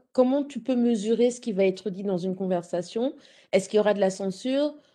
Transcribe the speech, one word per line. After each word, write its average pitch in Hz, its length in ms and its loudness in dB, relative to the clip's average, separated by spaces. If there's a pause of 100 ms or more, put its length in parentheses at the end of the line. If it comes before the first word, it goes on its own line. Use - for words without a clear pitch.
(120)
Comment 262 320 2
tu 277 160 -10
peux 254 160 -2
mesurer 233 540 2
ce 233 100 -8
qui 226 120 -6
va 190 120 2
être 190 260 0
dit 190 120 -10
dans 190 160 -2
une 185 180 -4
conversation ? 185 800 -4 (380)
Est-ce 190 180 2
qu'il 214 80 2
y - 20 8
aura 208 140 4
de 196 60 -2
la 190 100 4
censure ? 262 640 -2 (200)